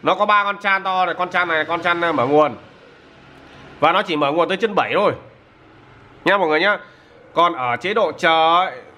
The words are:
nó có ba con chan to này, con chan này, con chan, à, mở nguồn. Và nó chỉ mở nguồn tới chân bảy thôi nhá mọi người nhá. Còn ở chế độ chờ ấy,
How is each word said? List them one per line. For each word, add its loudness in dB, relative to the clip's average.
nó 0
có 0
ba 2
con -4
chan -2
to 0
này, -4
con -4
chan 0
này, 0
con -4
chan, 0
à, 0
mở 0
nguồn. 2
Và 2
nó 0
chỉ -4
mở 0
nguồn 0
tới -2
chân -4
bảy 0
thôi 0
nhá 2
mọi 0
người 2
nhá. 0
Còn 2
ở -4
chế -6
độ 0
chờ 2
ấy, -8